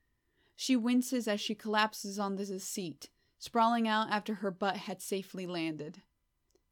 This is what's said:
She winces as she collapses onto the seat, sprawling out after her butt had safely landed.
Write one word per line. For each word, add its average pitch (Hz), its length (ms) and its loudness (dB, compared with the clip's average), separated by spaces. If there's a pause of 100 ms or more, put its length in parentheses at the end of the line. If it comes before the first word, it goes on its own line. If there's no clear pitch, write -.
(540)
She - 220 2
winces 247 500 2
as 208 140 0
she 214 160 -4
collapses 214 640 0
onto 196 240 -2
the 190 160 -6
seat, - 500 -8 (300)
sprawling 233 480 2
out 214 240 2
after 214 220 0
her 196 180 -2
butt 190 240 0
had 190 260 -8
safely 190 460 -6
landed. 160 540 -4 (680)